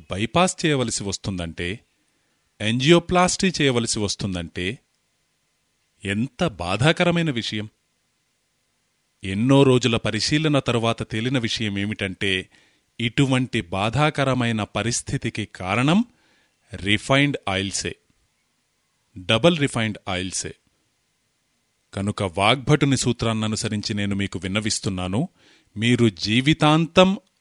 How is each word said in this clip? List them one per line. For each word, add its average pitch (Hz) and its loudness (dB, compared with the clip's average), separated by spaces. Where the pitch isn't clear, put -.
బైపాస్ 165 0
చేయవలసి 127 0
వస్తుందంటే, 90 -6
యాంజియోప్లాస్టీ 170 2
చేయవలసి 120 0
వస్తుందంటే, 92 -4
ఎంత 107 -4
బాధాకరమైన 156 0
విషయం. 110 -6
ఎన్నో 123 4
రోజుల 127 4
పరిశీలన 147 0
తరువాత 117 -2
తేలిన 123 -2
విషయమేమిటంటే, 101 -2
ఇటువంటి 127 0
బాధాకరమైన 117 0
పరిస్థితికి 113 -4
కారణం 127 0
రిఫైన్డ్ 131 2
ఆయిల్సే, 95 -4
డబుల్ 113 2
రిఫైన్డ్ 113 -2
ఆయిల్సే. 92 -6
కనుక 101 -4
వాగ్భటుని 123 2
సూత్రాన్ననుసరించి 110 -2
నేను 101 -2
మీకు 98 -4
విన్నవిస్తున్నాను, 98 -4
మీరు 117 4
జీవితాంతం 156 2